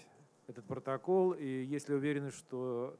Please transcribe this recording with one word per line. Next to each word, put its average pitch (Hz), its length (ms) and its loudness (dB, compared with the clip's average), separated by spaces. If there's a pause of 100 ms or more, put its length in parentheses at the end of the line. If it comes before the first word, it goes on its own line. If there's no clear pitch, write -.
(460)
этот 123 200 -14
протокол? 156 680 2
И 131 320 -2
есть 143 240 -4
ли 143 80 4
уверенность, 143 420 0
что, 127 600 -4